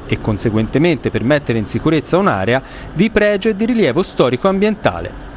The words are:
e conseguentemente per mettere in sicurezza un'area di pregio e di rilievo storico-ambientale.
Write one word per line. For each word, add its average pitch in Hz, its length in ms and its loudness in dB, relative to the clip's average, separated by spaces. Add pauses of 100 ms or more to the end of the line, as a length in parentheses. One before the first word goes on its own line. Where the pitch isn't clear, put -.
e - 160 -4
conseguentemente 113 880 0
per 104 140 -2
mettere 139 340 0
in 104 100 -2
sicurezza 156 500 0
un'area 127 440 2 (320)
di 208 160 2
pregio 208 400 2
e 214 60 0
di 214 100 -2
rilievo 185 360 2
storico-ambientale. 185 1400 0